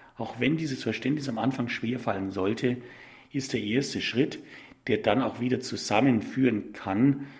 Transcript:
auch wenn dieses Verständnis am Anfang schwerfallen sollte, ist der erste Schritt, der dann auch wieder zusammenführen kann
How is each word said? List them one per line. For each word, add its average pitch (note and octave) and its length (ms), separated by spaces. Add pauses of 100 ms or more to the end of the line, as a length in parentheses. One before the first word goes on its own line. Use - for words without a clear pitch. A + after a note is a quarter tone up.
(180)
auch A#2 240
wenn C#3 160
dieses C#3+ 260
Verständnis C3+ 460
am A2+ 80
Anfang A#2 320
schwerfallen A2 640
sollte, A2+ 500 (500)
ist C3+ 220
der A2+ 100
erste G#2+ 380
Schritt, - 380 (480)
der A2 100
dann G#2+ 240
auch A2+ 180
wieder B2 220
zusammenführen A2+ 1120
kann B2 540 (120)